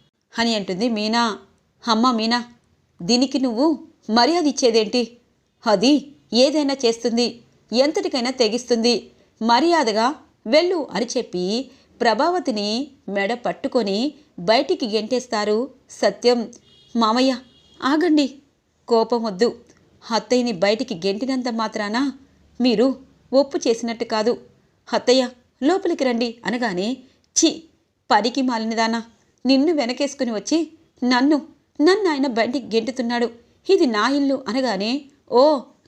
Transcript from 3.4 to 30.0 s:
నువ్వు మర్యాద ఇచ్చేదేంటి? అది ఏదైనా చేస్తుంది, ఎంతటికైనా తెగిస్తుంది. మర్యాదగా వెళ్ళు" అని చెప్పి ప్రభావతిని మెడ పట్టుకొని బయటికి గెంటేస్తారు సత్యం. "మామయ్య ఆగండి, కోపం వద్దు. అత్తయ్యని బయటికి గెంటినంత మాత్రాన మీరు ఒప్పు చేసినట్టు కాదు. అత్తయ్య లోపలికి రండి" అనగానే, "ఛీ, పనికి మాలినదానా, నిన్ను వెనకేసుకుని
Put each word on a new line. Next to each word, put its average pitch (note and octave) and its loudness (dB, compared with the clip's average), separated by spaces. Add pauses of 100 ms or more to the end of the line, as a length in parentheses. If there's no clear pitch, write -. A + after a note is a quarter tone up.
నువ్వు C4 0 (240)
మర్యాద C#4+ 2
ఇచ్చేదేంటి? A#3 0 (500)
అది A3+ 2 (200)
ఏదైనా C#4 2
చేస్తుంది, A#3 -2 (320)
ఎంతటికైనా C#4 0
తెగిస్తుంది. A#3 0 (320)
మర్యాదగా A#3+ 2 (320)
వెళ్ళు" D#4+ 0
అని A3 -4
చెప్పి A3 -4 (300)
ప్రభావతిని A#3+ -2 (180)
మెడ G3 -2
పట్టుకొని A#3 -4 (240)
బయటికి B3 0
గెంటేస్తారు A3 -2 (200)
సత్యం. A#3 0 (440)
"మామయ్య A#3+ 2 (460)
ఆగండి, D4+ 2 (500)
కోపం A3+ 0
వద్దు. G#3+ -2 (520)
అత్తయ్యని A#3+ 0
బయటికి G#3 -2
గెంటినంత A#3 -4
మాత్రాన A3+ -4 (480)
మీరు B3 2 (360)
ఒప్పు C#4 2 (100)
చేసినట్టు A#3 -4
కాదు. A3+ -2 (540)
అత్తయ్య B3 2 (340)
లోపలికి E4+ 0
రండి" A#3+ -2 (120)
అనగానే, A3 -4 (400)
"ఛీ, - 0 (480)
పనికి B3 2
మాలినదానా, A3+ -2 (440)
నిన్ను C4+ 4
వెనకేసుకుని B3+ -2